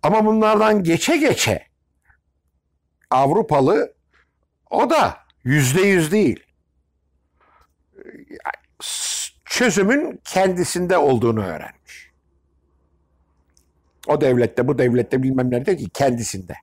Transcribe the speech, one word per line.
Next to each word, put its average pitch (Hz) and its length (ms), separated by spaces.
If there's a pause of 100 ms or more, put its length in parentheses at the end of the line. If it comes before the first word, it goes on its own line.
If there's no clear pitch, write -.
Ama 214 240
bunlardan 214 560
geçe 165 340
geçe 220 540 (1400)
Avrupalı, 143 840 (760)
o 247 200
da 285 260 (280)
yüzde 139 360
yüz 180 320
değil, 185 320 (1900)
yani - 340 (160)
s-, - 520 (120)
çözümün 233 800
kendisinde 180 760
olduğunu 117 460
öğrenmiş. - 680 (2000)
O 147 140
devlette, 123 480
bu 139 100
devlette 123 440
bilmem 131 280
nerede 139 280
değil, 139 160
kendisinde. 117 680